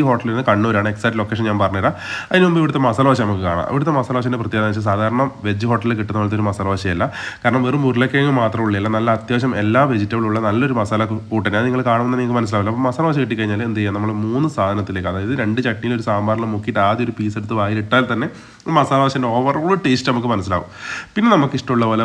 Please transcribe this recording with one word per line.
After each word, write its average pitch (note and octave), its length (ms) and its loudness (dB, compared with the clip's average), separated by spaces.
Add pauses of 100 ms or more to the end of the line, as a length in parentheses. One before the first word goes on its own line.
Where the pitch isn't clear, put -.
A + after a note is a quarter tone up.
ഹോട്ടലിൽ A#2 260 0
നിന്ന് B2 160 -2
കണ്ണൂരാണ്, G#2 440 2
എക്സാക്ട് A2 280 -2
ലൊക്കേഷൻ A2 300 -2
ഞാൻ G#2 120 0
പറഞ്ഞുതരാം. G2 300 0 (380)
അതിന് F#3 160 4
മുമ്പ് E3+ 160 4
ഇവിടുത്തെ C#3+ 240 0
മസാല C3+ 240 2
ദോശ B2+ 160 2
നമുക്ക് F#2+ 220 -2
കാണാം. E2+ 240 0
ഇവിടുത്തെ D3 260 0
മസാല B2+ 200 -2
ദോശേൻ്റെ B2 240 -2
പ്രത്യേകത G#2+ 220 0
എന്ന് G#2 140 0
വെച്ചാൽ G#2+ 120 -4
സാധാരണ A2 380 0 (200)
വെജ് G#2 240 -2
ഹോട്ടലിൽ A#2 280 0
കിട്ടുന്ന G#2+ 200 -4
പോലത്തെ G#2 200 0
ഒരു G#2+ 80 0
മസാല F#2+ 240 -2
ദോശയല്ല. F#2+ 380 -2 (340)
കാരണം B2 240 2
വെറും C#3 220 2
ഉരുളക്കിഴങ്ങ് C3 500 2
മാത്രമേ A2 280 0
ഉള്ളൂ, G2+ 120 0
അല്ല A2 160 -2
നല്ല A2+ 220 2
അത്യാവശ്യം A#2+ 360 -2 (100)
എല്ലാ B2 280 4
വെജിറ്റബിൾ A2 380 0
ഉള്ള A2 180 0
നല്ലൊരു A#2+ 320 2
മസാല G#2+ 320 0
കൂ-, G#2+ 80 -4 (140)
കൂട്ടനെ. G#2 260 0
അത് B2 80 2
നിങ്ങൾ B2+ 220 0
കാണുമ്പോൾ B2 320 2
നിങ്ങൾക്ക് A#2+ 180 0
മനസ്സിലാവില്ല. G#2+ 340 0
അപ്പോൾ B2+ 140 0
മസാല B2+ 220 0
ദോശ C#3+ 160 0
കിട്ടിക്കഴിഞ്ഞാൽ G#2+ 420 -2
എന്ത് A2 140 -2
ചെയ്യുക, G2+ 160 0
നമ്മൾ G#2+ 140 0 (120)
മൂന്ന് C3+ 340 0
സാധനത്തിലേക്ക്, F#2+ 540 -2
അതായത് G2+ 320 -4
രണ്ട് A2 240 0
ചട്നിയിൽ A2+ 320 -2
ഒരു A2 100 -6
സാമ്പാറിൽ A2 460 0
മുക്കിയിട്ട് G#2+ 320 -2
ആദ്യം A#2 200 0
ഒരു A2 120 -6
പീസ് G#2+ 220 -2
എടുത്ത് A2 200 -4
വായിലിട്ടാൽ G#2+ 520 0
തന്നെ B2 140 -2 (520)
മസാല C3+ 220 2
ദോശേൻ്റെ C3+ 140 0 (200)
overall D3+ 480 2
ടേസ്റ്റ് B2+ 260 2
നമുക്ക് A#2+ 220 0
മനസ്സിലാവും. F#2+ 340 -2 (480)
പിന്നെ G#3+ 200 2
നമുക്ക് C#3 240 4
ഇഷ്ടമുള്ള A#2+ 320 0
പോലെ A2 140 2